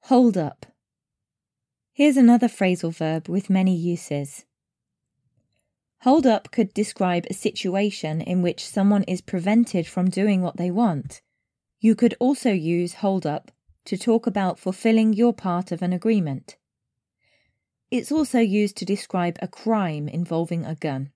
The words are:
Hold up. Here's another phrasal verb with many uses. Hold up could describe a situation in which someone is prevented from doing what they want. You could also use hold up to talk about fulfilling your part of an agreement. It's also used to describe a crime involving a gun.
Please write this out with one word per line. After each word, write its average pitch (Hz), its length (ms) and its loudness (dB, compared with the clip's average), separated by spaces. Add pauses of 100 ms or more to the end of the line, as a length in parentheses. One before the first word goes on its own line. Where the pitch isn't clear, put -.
Hold 240 320 4
up. 156 300 -6 (1300)
Here's 285 240 4
another 240 320 6
phrasal 180 440 -2
verb 160 360 -4
with 185 220 -4
many 185 260 2
uses. 165 680 -6 (1600)
Hold 269 240 4
up 220 240 2
could 214 220 0
describe 180 560 -2
a 190 60 -6
situation 190 880 -4
in 180 180 -2
which 175 260 -4
someone 202 360 2
is 180 180 -6
prevented 196 680 0
from 185 220 -2
doing 190 320 0
what 180 160 -4
they 180 140 -4
want. 175 500 -2 (580)
You 220 160 4
could 240 240 2
also 262 340 0
use 170 420 -2
hold 196 320 -2
up 147 240 -6 (340)
to 185 140 -6
talk 226 280 0
about 196 320 -2
fulfilling 220 540 0
your 226 220 2
part 180 360 -4
of 170 120 -6
an 180 100 -2
agreement. 175 640 -2 (1300)
It's 247 200 -4
also 285 300 0
used 208 380 0
to - 60 -8
describe 180 580 -4
a 185 60 -8
crime 170 600 -4
involving 170 560 -4
a 160 100 -8
gun. 139 420 -6